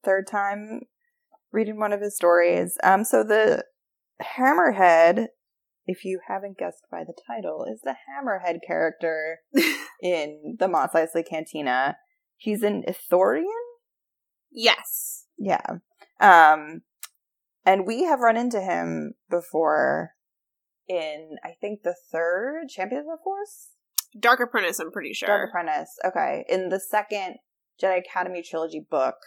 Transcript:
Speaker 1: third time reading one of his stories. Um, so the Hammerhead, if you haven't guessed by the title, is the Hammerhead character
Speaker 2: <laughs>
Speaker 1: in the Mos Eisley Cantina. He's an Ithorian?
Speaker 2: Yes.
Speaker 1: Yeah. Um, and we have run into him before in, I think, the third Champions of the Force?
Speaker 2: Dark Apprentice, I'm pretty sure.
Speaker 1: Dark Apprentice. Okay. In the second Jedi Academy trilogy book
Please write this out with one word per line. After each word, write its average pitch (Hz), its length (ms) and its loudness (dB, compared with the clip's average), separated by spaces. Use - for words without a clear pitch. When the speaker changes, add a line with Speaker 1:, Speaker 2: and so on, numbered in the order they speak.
Speaker 1:
third 196 240 0
time 208 520 -6
reading 214 280 -2
one 208 120 0
of 202 80 -4
his 202 160 -6
stories. 175 680 4
Um, 190 200 6
so 226 200 2
the 214 400 2
Hammerhead, 208 880 6
if - 180 -8
you 190 240 -6
haven't 196 300 -8
guessed - 320 -10
by 170 140 -12
the 165 100 -16
title, 165 420 -8
is 220 140 -12
the 254 140 -6
Hammerhead 196 560 -6
character 160 720 -4
Speaker 2:
<laughs> - 500 -2
Speaker 1:
in 151 580 -6
the 185 80 2
Mos 165 260 0
Eisley 165 340 0
Cantina. 147 680 -4
He's 208 260 -4
an 208 260 0
Ithorian? 190 540 2
Speaker 2:
Yes. - 760 -2
Speaker 1:
Yeah. - 400 -2
Um, 160 640 8
and 190 200 4
we 233 180 -2
have 302 160 2
run 226 160 4
into 233 240 -2
him 170 540 -4
before 156 840 0
in, 156 560 -8
I 170 60 -10
think, 208 220 -8
the 175 140 -4
third 214 560 -4
Champions 254 380 -8
of 320 120 -10
the 320 60 -20
Force? 392 460 -10
Speaker 2:
Dark 240 220 2
Apprentice, 208 380 -2
I'm 160 140 -10
pretty 185 200 -10
sure. - 160 -8
Speaker 1:
Dark 202 220 0
Apprentice. 156 400 -6
Okay. 151 440 -2
In 185 200 -2
the 190 120 -4
second 208 560 -6
Jedi 190 160 2
Academy 180 500 -6
trilogy 160 420 -8
book 131 240 0